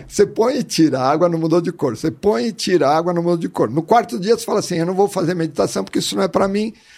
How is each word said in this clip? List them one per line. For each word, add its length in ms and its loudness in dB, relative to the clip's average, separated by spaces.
Você 180 2
põe 340 0
e 40 -4
tira, 380 2
a 100 2
água 160 2
não 100 0
mudou 220 2
de 140 -2
cor. 240 -2
Você 120 -4
põe 380 0
e 60 -4
tira, 340 2
a 100 4
água 160 -2
não 80 0
mudou 160 0
de 120 -6
cor. 200 0
No 140 -2
quarto 340 2
dia 200 0
você 80 -10
fala 140 0
assim, 180 -4
"Eu 80 0
não 80 -2
vou 160 2
fazer 240 -2
meditação 500 -2
porque 160 -4
isso 160 -4
não 80 0
é 60 0
pra 180 2
mim." 260 -2